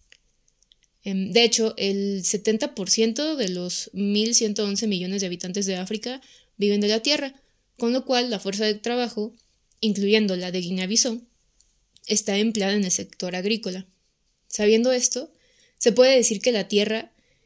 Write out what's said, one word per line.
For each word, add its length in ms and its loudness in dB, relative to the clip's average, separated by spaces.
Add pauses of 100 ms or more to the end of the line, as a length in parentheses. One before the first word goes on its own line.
(1040)
Em, 300 -4
de 120 6
hecho, 320 2
el 480 -2
setenta 500 -2
por 160 -6
ciento 460 0
de 120 -2
los 440 -6
mil 420 0
ciento 300 2
once 220 -2
millones 340 -2
de 60 -4
habitantes 400 -6
de 100 -2
África 440 -8 (360)
viven 240 2
de 80 2
la 120 2
tierra, 340 -2 (420)
con 160 -2
lo 120 -2
cual 260 0
la 80 -4
fuerza 260 -4
de 100 0
trabajo, 600 -4 (460)
incluyendo 560 2
la 160 -6
de 80 -2
Guinea-Bissau, 600 -2 (840)
está 320 0
empleada 360 0
en 100 0
el 60 -2
sector 460 -6
agrícola. 500 -4 (640)
Sabiendo 440 4
esto, 380 -2 (480)
se 140 4
puede 240 6
decir 240 2
que 120 2
la 160 -2
tierra 440 0 (340)